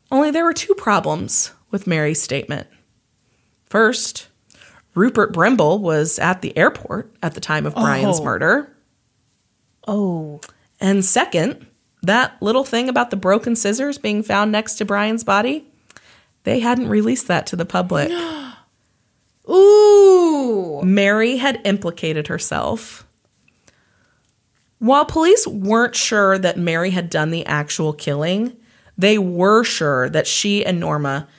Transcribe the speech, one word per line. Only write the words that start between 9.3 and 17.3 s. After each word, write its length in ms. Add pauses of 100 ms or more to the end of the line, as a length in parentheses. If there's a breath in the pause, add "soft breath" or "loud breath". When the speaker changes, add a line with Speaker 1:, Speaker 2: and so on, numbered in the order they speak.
Speaker 2:
Oh. 540 (400 soft breath)
Speaker 1:
And 220
second, 640 (380)
that 380
little 220
thing 260
about 200
the 60
broken 400
scissors 420
being 240
found 300
next 240
to 100
Brian's 380
body, 420 (760 soft breath)
they 160
hadn't 300
released 380
that 200